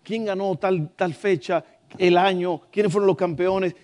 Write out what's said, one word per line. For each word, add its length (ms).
quién 220
ganó 320
tal, 400
tal 180
fecha, 500
el 220
año, 440
quiénes 180
fueron 160
los 100
campeones. 680